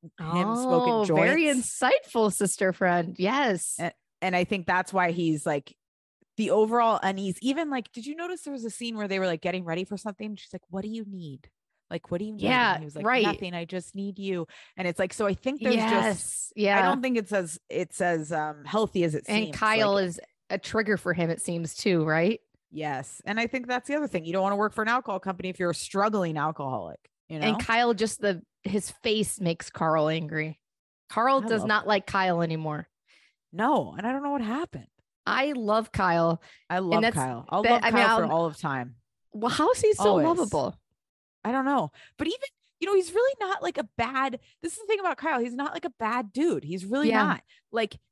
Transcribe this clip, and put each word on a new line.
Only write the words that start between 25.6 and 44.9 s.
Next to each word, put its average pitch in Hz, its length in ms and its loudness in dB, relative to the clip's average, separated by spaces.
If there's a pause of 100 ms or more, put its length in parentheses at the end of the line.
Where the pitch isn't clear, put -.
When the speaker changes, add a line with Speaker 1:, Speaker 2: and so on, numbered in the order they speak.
Speaker 1:
a 165 40 0
struggling 196 640 0
alcoholic, 135 640 -4 (280)
you 160 120 -8
know? 196 80 -2
Speaker 2:
And 214 100 0
Kyle, 240 360 2
just 208 260 -4
the, 196 220 0 (200)
his 196 300 -4 (100)
face 220 380 0
makes 170 300 -2
Carl 160 380 2
angry. 156 520 -4 (500)
Carl 254 340 2
Speaker 1:
I 226 40 -4
Speaker 2:
does 220 140 0
Speaker 1:
love 214 60 -2
Speaker 2:
not 214 200 2
like 202 180 2
Kyle 185 360 2
anymore. 160 460 -4 (640)
Speaker 1:
No. 196 460 0
And 202 80 -4
I 254 60 -2
don't 277 100 -4
know 285 80 -2
what 285 120 0
happened. 220 440 -6 (400)
Speaker 2:
I 262 260 0
love 220 400 0
Kyle. 170 480 4 (300)
Speaker 1:
I 180 80 0
Speaker 2:
And 190 100 -2
Speaker 1:
love 165 140 4
Speaker 2:
that's, 226 120 4
Speaker 1:
Kyle. 127 360 -4
I'll 196 120 0
Speaker 2:
that, 226 80 6
Speaker 1:
love 233 140 6
Speaker 2:
I 233 60 4
mean, 226 140 4
Speaker 1:
Kyle 220 140 4
for - 60 2
Speaker 2:
I'll, - 80 0
Speaker 1:
all 165 140 2
of 147 120 -6
time. 127 360 -4 (400)
Speaker 2:
well, 214 160 -2
how 320 220 4
is - 100 -2
he 427 100 6
so 415 160 4
Speaker 1:
Always. 302 180 6
Speaker 2:
lovable? 220 520 0 (640)
Speaker 1:
I 220 80 -4
don't 262 140 0
know. 269 260 0 (240)
But 311 120 -4
even, 453 100 -4 (420)
you 339 60 -4
know, 403 80 2
he's 349 180 2
really 508 280 2
not, 381 220 -4
like, 349 160 -4
a 226 80 -2 (120)
bad, 254 420 -2 (220)
this 330 100 -6
is - 60 -12
the 440 80 -18
thing 415 140 0